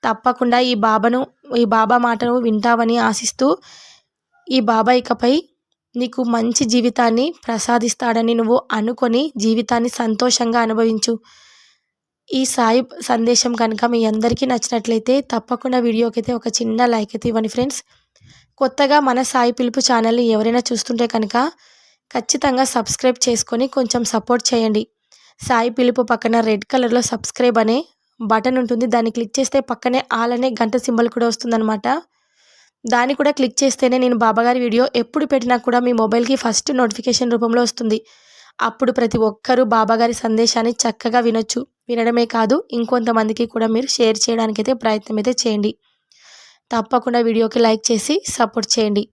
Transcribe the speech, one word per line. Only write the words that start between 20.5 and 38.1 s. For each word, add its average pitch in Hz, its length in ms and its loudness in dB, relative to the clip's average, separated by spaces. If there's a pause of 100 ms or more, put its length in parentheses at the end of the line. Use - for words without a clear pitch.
చూస్తుంటే 233 440 -4
కనుక, 220 300 -2 (720)
ఖచ్చితంగా 262 540 0
సబ్స్క్రైబ్ 247 540 -2
చేసుకొని 233 480 0
కొంచెం 247 380 -2
సపోర్ట్ 233 400 -2
చేయండి. 220 380 0 (580)
సాయి 233 300 0
పిలుపు 247 300 2
పక్కన 226 380 0
రెడ్ 214 260 0
కలర్‌లో 247 360 0
సబ్స్క్రైబ్ 233 580 0
అనే 226 180 2 (420)
బటన్ 226 380 0
ఉంటుంది, 240 300 0
దాన్ని 226 240 0
క్లిక్ 233 240 -6
చేస్తే 269 260 0
పక్కనే 254 380 -4 (140)
all 233 180 -2
అనే 247 180 -2
గంట 226 280 -2
సింబల్ 240 320 0
కూడా 233 180 0
వస్తుందన్నమాట. 220 600 -2 (960)
దాన్ని 247 280 2
కూడా 285 180 2
క్లిక్ 254 260 -2
చేస్తేనే 254 400 2
నేను 247 200 2
బాబాగారి 233 420 2
వీడియో 240 240 2 (120)
ఎప్పుడు 240 300 -2
పెట్టినా 247 320 0
కూడా 247 220 0
మీ 247 140 0
మొబైల్కి 233 420 2
ఫస్ట్ - 360 -2
నోటిఫికేషన్ 240 600 0
రూపంలో 233 300 0
వస్తుంది. 226 380 -2 (600)